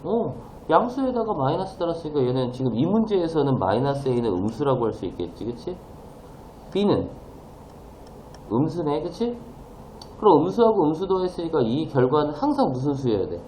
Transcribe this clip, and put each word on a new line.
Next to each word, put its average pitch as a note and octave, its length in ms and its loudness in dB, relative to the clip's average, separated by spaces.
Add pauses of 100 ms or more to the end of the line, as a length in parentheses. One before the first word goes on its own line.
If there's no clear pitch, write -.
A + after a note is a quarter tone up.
어, F3+ 300 -2 (340)
양수에다가 A#3 680 2
마이너스 D#3 420 -2
달았으니까 E3 480 -2
얘는 B2+ 280 0
지금 B2+ 200 -2
이 B2 140 2
문제에서는 E3+ 720 2
마이너스 C3+ 500 0
A는 A#2+ 220 2
음수라고 A2+ 540 0
할 G#2 80 0
수 G2+ 120 -8
있겠지, F2 400 -8
그치? D3 320 -8 (960)
B는 F#3+ 340 2 (1400)
음수네, D3+ 520 0
그치? A#3+ 340 -4 (840)
그럼 E3 240 8
음수하고 G3+ 420 4
음수 D#3+ 220 0
더했으니까 F3+ 540 0
이 B2+ 260 2
결과는 D3 460 4
항상 C4 380 2
무슨 C3 220 0
수여야 A2 340 0
돼? E2+ 200 -8